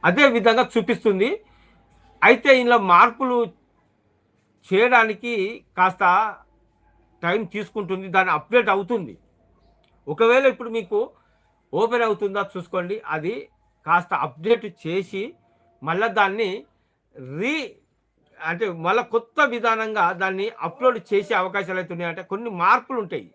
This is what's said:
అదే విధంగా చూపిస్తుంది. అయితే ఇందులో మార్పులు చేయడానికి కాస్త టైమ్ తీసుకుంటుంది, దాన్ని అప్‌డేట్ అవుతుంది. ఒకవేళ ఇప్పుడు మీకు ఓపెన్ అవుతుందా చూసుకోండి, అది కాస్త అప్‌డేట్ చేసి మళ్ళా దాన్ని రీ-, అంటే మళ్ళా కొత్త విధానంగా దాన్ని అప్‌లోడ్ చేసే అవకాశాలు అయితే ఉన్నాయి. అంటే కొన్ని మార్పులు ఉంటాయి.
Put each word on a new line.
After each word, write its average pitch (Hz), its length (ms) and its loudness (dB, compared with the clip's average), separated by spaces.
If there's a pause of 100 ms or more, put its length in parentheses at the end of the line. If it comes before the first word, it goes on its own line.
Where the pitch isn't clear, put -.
అదే 196 220 4 (100)
విధంగా 226 280 4 (100)
చూపిస్తుంది. 208 560 0 (920)
అయితే 254 280 4 (120)
ఇందులో 240 180 4 (140)
మార్పులు 233 440 4 (1300)
చేయడానికి 226 680 2 (440)
కాస్త 185 260 2 (1200)
టైమ్ 190 200 0 (100)
తీసుకుంటుంది, 190 600 -8
దాన్ని 185 220 2
అప్‌డేట్ 214 380 0
అవుతుంది. 190 380 -6 (920)
ఒకవేళ 226 460 2
ఇప్పుడు 233 240 -10
మీకు 208 220 -4 (760)
ఓపెన్ 226 340 0
అవుతుందా 202 340 -2 (120)
చూసుకోండి, 180 420 -6 (200)
అది 160 180 -4 (520)
కాస్త 175 280 0 (120)
అప్‌డేట్ 208 420 -2 (160)
చేసి 190 400 -6 (580)
మళ్ళా 175 260 -2 (120)
దాన్ని 202 300 0 (880)
రీ-, 254 340 -4 (680)
అంటే 175 260 -4 (200)
మళ్ళా 220 180 0 (100)
కొత్త 233 280 -2 (120)
విధానంగా 220 520 0 (160)
దాన్ని 190 260 -4 (200)
అప్‌లోడ్ 247 300 0 (140)
చేసే 202 300 0
అవకాశాలు 185 400 -4
అయితే 175 140 -10
ఉన్నాయి. 170 160 -6
అంటే 170 200 -12
కొన్ని 226 180 -8 (140)
మార్పులు 240 400 2
ఉంటాయి. 156 320 -10